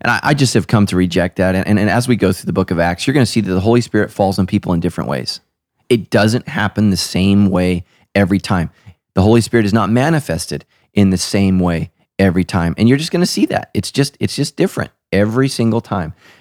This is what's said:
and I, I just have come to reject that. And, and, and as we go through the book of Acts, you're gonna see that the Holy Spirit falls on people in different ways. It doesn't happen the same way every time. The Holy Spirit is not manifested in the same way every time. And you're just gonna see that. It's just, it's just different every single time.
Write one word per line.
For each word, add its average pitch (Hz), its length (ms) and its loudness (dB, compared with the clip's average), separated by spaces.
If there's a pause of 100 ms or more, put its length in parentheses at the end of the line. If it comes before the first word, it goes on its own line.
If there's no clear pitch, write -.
and 120 100 0
I, 110 100 -2
I 151 120 2
just 139 200 0
have 104 140 0
come 104 180 2
to 92 100 -2
reject 90 400 0
that. 92 200 0
And, 95 100 -2
and, 104 140 2
and 104 100 2
as 120 160 0
we 127 100 2
go 95 160 2
through - 140 -8
the 90 60 -4
book 90 180 -2
of 85 80 -2
Acts, 85 280 -2
you're 131 80 0
gonna 135 120 2
see - 140 -2
that 95 120 -2
the 92 80 0
Holy 113 200 2
Spirit 107 320 -2
falls 95 260 -2
on 95 80 0
people 98 260 -2
in 87 80 0
different 85 300 -4
ways. 65 300 -8 (480)
It 117 220 0
doesn't 107 380 2
happen 104 420 0
the 92 60 0
same 98 540 2
way 90 340 0 (300)
every 98 240 2
time. 87 320 -2 (440)
The 92 80 2
Holy 113 180 6
Spirit 110 260 0
is 98 60 -2
not 104 180 2
manifested 123 760 -2 (280)
in 98 180 2
the 92 80 0
same 95 400 0
way 87 320 -2 (300)
every 92 240 2
time. 85 340 -2
And 110 100 2
you're 135 100 4
just 160 120 -6
gonna 175 160 0
see - 200 -2
that. - 280 -4
It's - 160 -6
just, - 300 -2
it's - 160 -4
just 139 200 -4
different - 360 -4 (180)
every 110 380 0
single 113 320 -2
time. 90 340 -6 (260)